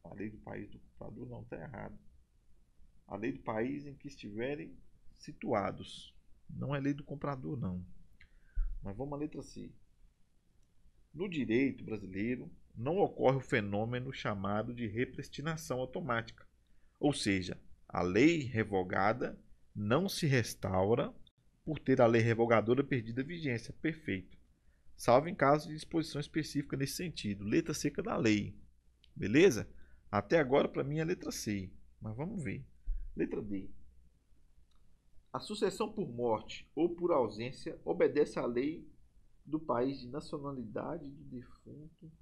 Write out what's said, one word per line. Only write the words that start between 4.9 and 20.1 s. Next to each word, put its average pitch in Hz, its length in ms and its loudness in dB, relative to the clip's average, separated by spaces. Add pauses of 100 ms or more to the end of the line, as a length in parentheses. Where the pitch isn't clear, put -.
situados. - 960 -4 (340)
Não 127 280 -4
é 139 40 -2
lei 143 140 0
do 143 100 -6
comprador, 143 540 -6
não. 180 260 -2 (1000)
Mas 98 120 -6
vamos 139 180 -4
à 143 40 -6
letra 147 240 -4
C. 101 300 -12 (1400)
No 175 160 -6
direito 127 560 2
brasileiro, 107 680 -4 (240)
não 143 240 -2
ocorre 131 380 4
o 127 40 -2
fenômeno 117 720 -2
chamado 107 640 -2
de 120 100 -4
repristinação 131 920 -4
automática. 127 680 -4 (520)
Ou 147 120 4
seja, 95 480 0 (280)
a - 160 -2
lei 135 400 6
revogada 101 960 0 (360)
não 120 320 2
se - 200 0